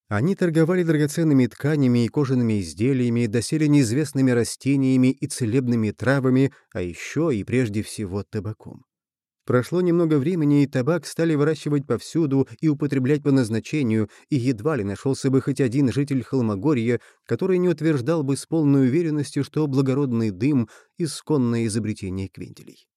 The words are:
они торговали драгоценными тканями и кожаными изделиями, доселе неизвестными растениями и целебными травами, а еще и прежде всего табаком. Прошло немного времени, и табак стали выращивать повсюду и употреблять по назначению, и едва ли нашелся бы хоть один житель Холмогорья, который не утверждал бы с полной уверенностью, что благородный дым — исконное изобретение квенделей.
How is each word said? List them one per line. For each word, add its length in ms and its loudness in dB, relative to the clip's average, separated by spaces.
они 260 0
торговали 480 2
драгоценными 640 2
тканями 600 0
и 20 0
кожаными 520 0
изделиями, 680 0
доселе 420 0
неизвестными 640 2
растениями 760 2
и 180 -2
целебными 640 0
травами, 640 2
а 80 -6
еще 500 -4
и 140 -2
прежде 380 -2
всего 400 -8
табаком. 600 -12
Прошло 360 0
немного 360 2
времени, 440 2
и 40 2
табак 380 -2
стали 300 -2
выращивать 520 -2
повсюду 640 0
и 60 2
употреблять 540 0
по 80 0
назначению, 800 0
и 60 0
едва 400 -2
ли 80 -2
нашелся 440 -4
бы 140 2
хоть 180 -2
один 320 2
житель 300 -2
Холмогорья, 800 0
который 320 0
не 100 2
утверждал 540 0
бы 160 -2
с 80 -12
полной 400 4
уверенностью, 580 -2
что 220 -4
благородный 640 0
дым — 400 0
исконное 680 -2
изобретение 600 -6
квенделей. 580 -18